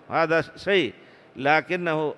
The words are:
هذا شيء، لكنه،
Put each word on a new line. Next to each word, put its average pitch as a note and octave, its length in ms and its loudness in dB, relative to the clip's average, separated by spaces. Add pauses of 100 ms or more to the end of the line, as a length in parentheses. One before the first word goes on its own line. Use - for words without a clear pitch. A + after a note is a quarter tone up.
(100)
هذا D#3+ 340 2 (120)
شيء، F#3 360 0 (440)
لكنه، D#3 800 0